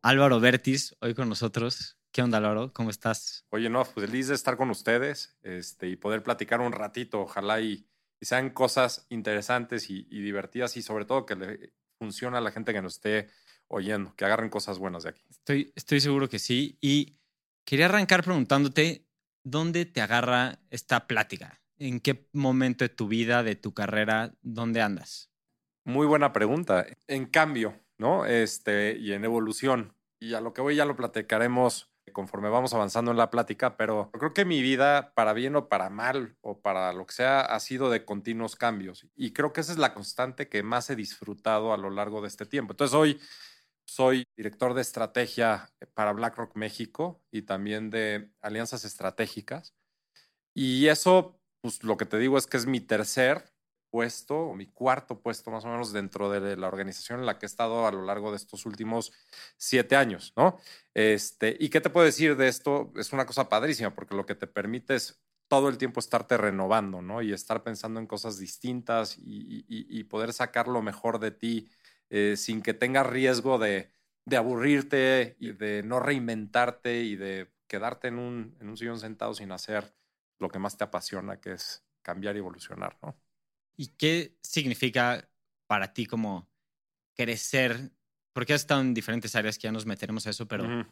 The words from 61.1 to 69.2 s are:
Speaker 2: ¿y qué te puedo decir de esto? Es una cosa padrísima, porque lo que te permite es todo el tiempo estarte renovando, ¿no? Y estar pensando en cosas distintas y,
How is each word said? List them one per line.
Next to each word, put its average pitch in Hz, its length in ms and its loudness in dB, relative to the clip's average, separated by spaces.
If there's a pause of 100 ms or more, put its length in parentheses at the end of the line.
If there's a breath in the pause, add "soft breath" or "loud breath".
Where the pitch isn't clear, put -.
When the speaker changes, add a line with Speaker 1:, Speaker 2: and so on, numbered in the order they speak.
Speaker 2:
¿y 151 120 -2
qué 156 100 4
te 170 100 0
puedo 170 160 8
decir 151 300 4
de 131 100 4
esto? 139 480 0
Es - 180 -8
una 135 140 0
cosa - 220 -2
padrísima, 113 440 0
porque 90 220 -10
lo 98 120 -4
que 101 100 -6
te 98 100 -8
permite 113 480 -4
es - 260 -4 (280)
todo 139 200 6
el 127 80 0
tiempo 127 220 -2
estarte 117 380 0
renovando, 98 680 0
¿no? 104 180 -8
Y 107 120 -4
estar 98 320 -6
pensando 113 340 -8
en 110 80 -10
cosas 104 320 -8
distintas 117 800 -4
y, - 60 -20